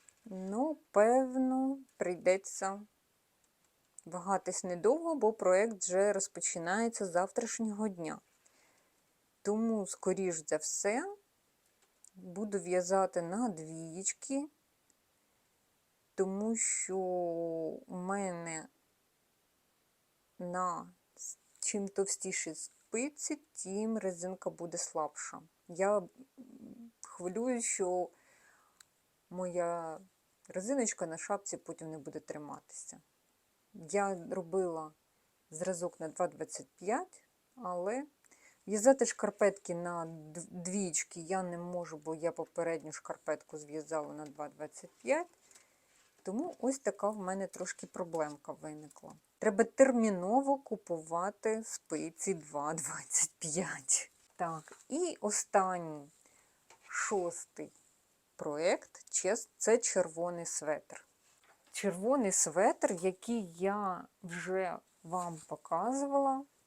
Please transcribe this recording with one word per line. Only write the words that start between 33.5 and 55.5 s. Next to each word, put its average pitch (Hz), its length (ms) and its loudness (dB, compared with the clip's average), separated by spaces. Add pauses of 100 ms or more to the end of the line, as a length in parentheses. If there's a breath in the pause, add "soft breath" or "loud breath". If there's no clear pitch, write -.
Я 196 580 -2
робила 165 600 -2 (560)
зразок 175 500 -4
на 160 80 -4
два 175 200 0
двадцять - 480 -10
п'ять, 240 480 -2 (320)
але 190 500 -2 (640 soft breath)
в'язати 226 380 8
шкарпетки - 720 2
на 170 300 -4
дв-, 156 440 -12
двічки 180 720 -2
я 185 220 0
не 175 140 -4
можу, 175 400 -6
бо 160 180 -6
я 160 160 0
попередню 165 600 -4
шкарпетку - 680 -6
зв'язала 151 560 -6
на 151 120 -10
два 147 240 -10
двадцять - 460 -14
п'ять. 311 320 0 (960 soft breath)
Тому 226 360 -4
ось 269 200 0
така 202 300 0
в 214 80 -2
мене 190 300 -4
трошки - 400 -10
проблемка 160 640 -4
виникла. 151 640 -14 (240)
Треба 214 240 4
терміново 240 960 6
купувати 190 1040 -2
спиці 160 720 -4
два 147 400 -2
двадцять - 680 -2
п'ять. - 720 -2 (240)
Так, 165 520 -6
і 330 340 -2
останній, 180 880 0 (760 soft breath)